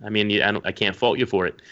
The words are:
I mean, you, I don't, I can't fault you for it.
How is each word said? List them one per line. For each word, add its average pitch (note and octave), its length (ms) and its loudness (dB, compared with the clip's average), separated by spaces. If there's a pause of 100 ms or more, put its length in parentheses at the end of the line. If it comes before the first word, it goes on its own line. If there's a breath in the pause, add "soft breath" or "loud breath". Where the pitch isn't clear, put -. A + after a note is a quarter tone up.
I G#2+ 40 -10
mean, G#2+ 200 0
you, G#2 120 2
I G2+ 120 2
don't, G#2 120 -6
I F#2 60 -4
can't G2 240 -2
fault A#2+ 240 0
you A#2+ 60 2
for F#2 200 0
it. - 160 -8 (100)